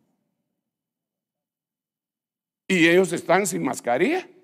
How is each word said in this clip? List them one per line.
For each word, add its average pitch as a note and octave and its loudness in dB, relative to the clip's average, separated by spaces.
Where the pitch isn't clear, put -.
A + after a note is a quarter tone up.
Y E3+ 4
ellos F3 2
están E3+ 0
sin E3+ -6
mascarilla, D3+ -4